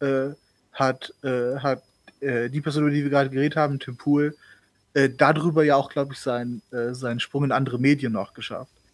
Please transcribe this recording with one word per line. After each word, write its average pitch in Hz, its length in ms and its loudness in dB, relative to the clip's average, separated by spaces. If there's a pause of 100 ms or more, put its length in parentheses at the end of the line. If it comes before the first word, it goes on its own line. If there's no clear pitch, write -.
äh, 139 340 -2 (380)
hat, 131 400 -2 (100)
äh, 127 360 -2
hat, 143 240 -2 (380)
äh, 120 280 -2
die 143 140 -4
Person, 151 220 0
über 147 80 4
die 147 100 0
wir 143 80 -2
gerade 139 200 2
geredet 139 260 0
haben, 143 220 0
Tim 123 180 -10
Pool, 147 380 2 (600)
äh, 139 160 4
darüber 156 540 4
ja 143 120 4
auch, 139 140 0
glaub 139 220 -2
ich, - 80 -14
seinen, 123 420 -4 (100)
äh, 123 220 -4
seinen 123 260 -6
Sprung 143 240 -2
in 131 80 0
andere 123 260 0
Medien 131 340 2
noch 101 200 -4
geschafft. - 380 -12 (220)